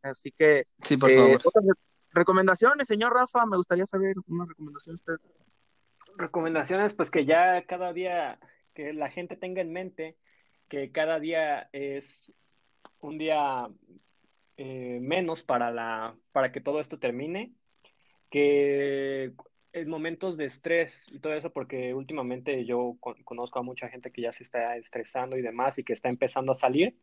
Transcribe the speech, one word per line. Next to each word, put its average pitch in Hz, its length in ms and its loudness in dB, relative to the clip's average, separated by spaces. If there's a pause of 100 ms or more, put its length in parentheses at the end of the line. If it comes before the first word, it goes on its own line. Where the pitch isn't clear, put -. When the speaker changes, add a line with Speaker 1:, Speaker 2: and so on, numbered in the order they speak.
Speaker 1:
Así 139 280 -12
que, 151 340 6 (160)
Speaker 2:
Sí, 143 160 4
por 131 120 6
Speaker 1:
eh, 131 80 12
Speaker 2:
favor. 127 260 10
Speaker 1:
otras 208 220 6
re-, 190 160 4 (300)
recomendaciones, 190 760 4
señor 226 260 0
Rafa, 247 320 2
me 202 120 -2
gustaría 180 280 0
saber 190 300 -2 (120)
una 175 180 -6
recomendación 156 500 -16
usted. 165 200 -8 (1000)
Speaker 3:
Recomendaciones, 165 800 -2
pues, - 160 -2
que 151 160 0
ya 180 400 4
cada 180 280 -6
día, 175 460 -6 (340)
que 151 200 -10
la 147 160 -6
gente 175 260 -12
tenga 185 260 -8
en 165 120 -6
mente 180 440 -12 (520)
que 139 220 -8
cada 160 280 -2
día 156 520 -2
es 139 600 -12 (680)
un 156 180 -12
día, 143 500 0 (920)
eh, 127 440 -10
menos 160 420 -4
para 120 280 0
la, 113 440 -8 (160)
para 127 200 0
que 127 100 -12
todo 143 180 -4
esto 147 200 -10
termine, 156 540 -8 (760)
que 139 1040 0 (400)
en 165 160 -8
momentos 165 480 -8
de 151 80 -4
estrés 156 640 -4
y 147 120 -20
todo 156 140 -6
eso, 151 180 -8
porque 127 420 -8
últimamente 131 720 -6
yo 123 340 -4
con-, - 240 -14
conozco 123 360 -8
a - 40 -6
mucha 123 260 -12
gente 123 220 -16
que 120 100 -12
ya 117 120 -4
se - 100 -20
está 120 340 -6
estresando 127 600 -8
y 131 40 -4
demás, 123 380 -4
y 123 40 -10
que 120 100 -4
está 123 160 -4
empezando 131 420 -2
a 131 40 2
salir 143 480 0